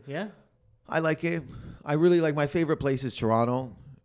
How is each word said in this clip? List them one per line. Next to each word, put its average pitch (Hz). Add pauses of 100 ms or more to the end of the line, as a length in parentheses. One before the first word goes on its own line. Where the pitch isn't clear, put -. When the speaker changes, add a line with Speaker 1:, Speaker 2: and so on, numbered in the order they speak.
Speaker 1:
Yeah? 165 (600)
Speaker 2:
I 160
like 160
it. 165 (420)
I 147
really 170
like, 156
my 147
favorite 156
place 135
is 131
Toronto. 120 (300)